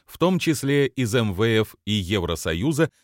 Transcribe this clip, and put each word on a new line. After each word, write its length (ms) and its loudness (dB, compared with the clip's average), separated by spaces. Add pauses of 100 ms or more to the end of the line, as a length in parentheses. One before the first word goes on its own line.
в 140 -20
том 200 2
числе 500 0
из 260 -2
М 180 2
В 100 -2
Ф 320 2 (120)
и 60 -2
Евросоюза, 1000 -2 (140)